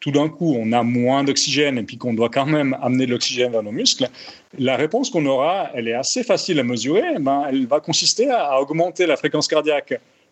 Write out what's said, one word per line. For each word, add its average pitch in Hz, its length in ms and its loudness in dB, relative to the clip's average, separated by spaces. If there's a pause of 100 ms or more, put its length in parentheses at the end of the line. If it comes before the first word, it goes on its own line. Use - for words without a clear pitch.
tout 147 100 -4
d'un 147 180 2
coup, 160 300 0
on 110 140 0
a 120 100 4
moins 123 420 2
d'oxygène 139 540 0
et 110 60 -4
puis 117 120 -12
qu'on 120 160 -4
doit 113 160 2
quand 135 180 -2
même 143 360 0
amener 127 240 2
de 123 60 -2
l'oxygène 123 400 0
vers 110 100 0
nos 107 100 -8
muscles. 139 360 0 (500)
La 123 180 2
réponse 156 320 0
qu'on 160 160 0
aura, 147 500 0
elle 117 140 -4
est 113 60 -2
assez 135 280 -2
facile 175 380 0
à 123 40 0
mesurer, 156 540 0
ben, 139 300 0
elle 135 180 0
va 143 140 2
consister 175 480 0
à, 185 240 0
à 135 80 4
augmenter 165 460 0
la 147 100 2
fréquence 151 320 -2
cardiaque 147 500 0 (340)